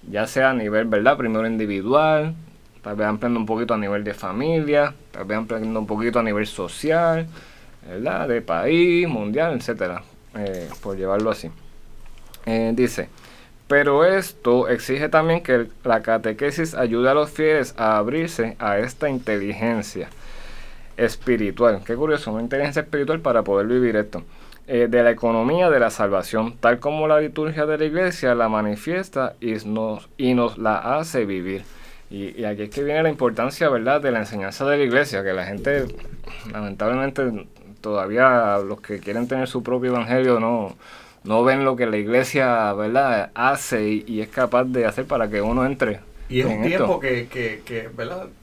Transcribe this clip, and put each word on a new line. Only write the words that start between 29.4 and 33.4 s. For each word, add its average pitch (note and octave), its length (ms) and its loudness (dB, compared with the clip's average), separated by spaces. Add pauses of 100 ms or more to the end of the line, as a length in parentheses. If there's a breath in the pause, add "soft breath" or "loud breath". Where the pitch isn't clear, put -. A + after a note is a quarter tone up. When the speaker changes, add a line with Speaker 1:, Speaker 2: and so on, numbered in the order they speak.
Speaker 1:
nos, G#2+ 520 -4
y B2+ 160 2
nos A#2+ 240 2
la A2 420 0
hace D#3 240 -2
vivir". F#2+ 400 -4 (460 loud breath)
Y, G2+ 320 -10
y - 20 -6
aquí G#2 200 -4
es G#2 60 -10
que C#3 140 -6
viene D3 180 0
la D#3+ 80 4
importancia, C3 600 0